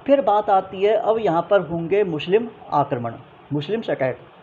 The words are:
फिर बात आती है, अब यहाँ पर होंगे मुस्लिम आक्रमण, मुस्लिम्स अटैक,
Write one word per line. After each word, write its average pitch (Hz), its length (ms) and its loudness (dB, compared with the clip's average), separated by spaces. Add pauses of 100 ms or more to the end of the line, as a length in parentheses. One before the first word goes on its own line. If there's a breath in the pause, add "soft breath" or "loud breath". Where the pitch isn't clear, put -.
फिर 277 140 4
बात 208 300 2
आती 190 340 2
है, 214 120 4
अब 220 240 2
यहाँ 170 220 2
पर 196 180 2
होंगे 170 440 -2
मुस्लिम 175 440 0 (240)
आक्रमण, 135 400 -2 (400)
मुस्लिम्स 190 380 -4
अटैक, 131 260 -4 (260)